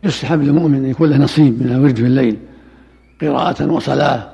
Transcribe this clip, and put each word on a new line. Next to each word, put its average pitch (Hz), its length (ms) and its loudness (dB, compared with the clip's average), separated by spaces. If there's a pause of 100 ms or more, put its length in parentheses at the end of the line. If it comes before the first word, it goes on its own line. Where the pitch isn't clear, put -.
يستحب 151 380 -2
للمؤمن 147 340 2
أن 135 100 -2
يكون 151 240 0
له 139 80 2
نصيب 135 460 2
من 123 80 0
الورد 131 240 2
في 113 100 0
الليل، 123 320 2 (840)
قراءة 147 500 -2
وصلاة 135 640 -2